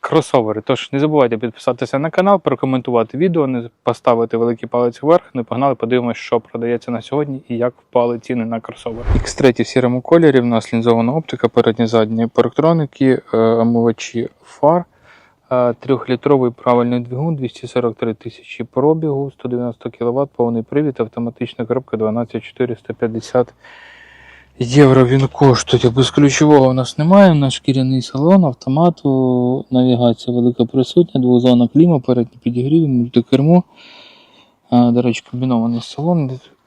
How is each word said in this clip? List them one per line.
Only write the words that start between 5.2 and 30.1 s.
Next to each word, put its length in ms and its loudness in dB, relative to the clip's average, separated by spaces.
Ну 80 -6
і 20 -8
погнали, 320 -2
подивимось, 420 -2
що 220 -4
продається 520 -8
на 100 -8
сьогодні 460 -6
і 100 -8
як 200 -4
впали 420 -4
ціни 260 -6
на 140 -6
кросовери. 460 -14
Ікс 200 -6
три 160 2
в 160 -2
сірому 340 -2
кольорі, 380 4
в 60 -2
нас 280 -2
лінзована 400 0
оптика, 340 -4
передні 400 0
задні 400 0
парктроники, 920 0
е, 40 0
омивачі 920 0
фар, 420 -2
е, 220 0
трьохлітровий 800 -2
правильний 480 0
двигун, 360 -6
двісті 320 -10
сорок 300 -4
три 160 -4
тисячі 500 -14
пробігу, 680 -2
сто 180 -12
дев'яносто 400 -6
кіловат, 460 -4
повний 280 -2
привід, 360 -4
автоматична 680 -8
коробка, 320 -6
дванадцять 460 -4
чотириста 500 -8
п'ятдесят 600 -4
євро 460 6
він 220 2
коштує. 680 2
Без 180 0
ключового 560 4
у 60 2
нас 240 -4
немає, 340 6
у 40 4
нас 180 0
шкіряний 480 -2
салон, 440 2
автомат, 600 0
у, 680 0
навігація 680 0